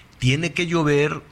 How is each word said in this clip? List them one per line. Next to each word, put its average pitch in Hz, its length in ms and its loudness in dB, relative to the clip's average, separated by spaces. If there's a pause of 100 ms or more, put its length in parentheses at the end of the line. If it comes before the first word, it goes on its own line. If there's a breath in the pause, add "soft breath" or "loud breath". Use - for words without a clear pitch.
(180 loud breath)
Tiene 143 360 0
que 175 120 -2
llover 151 540 0 (120)